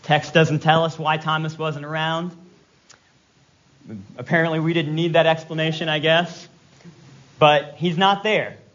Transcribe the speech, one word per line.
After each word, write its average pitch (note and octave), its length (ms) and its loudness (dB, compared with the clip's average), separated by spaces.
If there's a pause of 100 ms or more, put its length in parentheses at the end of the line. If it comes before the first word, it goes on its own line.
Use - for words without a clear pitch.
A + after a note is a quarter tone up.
Text D3+ 320 -2
doesn't D#3 260 4
tell D#3+ 260 2
us D#3 120 -6
why D#3 200 -2
Thomas D#3 380 -4
wasn't D#3 300 -6
around. D#3+ 460 -6 (1900)
Apparently D#3+ 420 0
we D#3+ 140 0
didn't D#3 220 0
need E3 180 0
that D#3+ 140 4
explanation, D#3+ 600 -2
I D#3 120 -2
guess. E3 480 0 (920)
But D3 400 4
he's E3 200 -2
not G3 260 2
there. E3 340 -2 (180)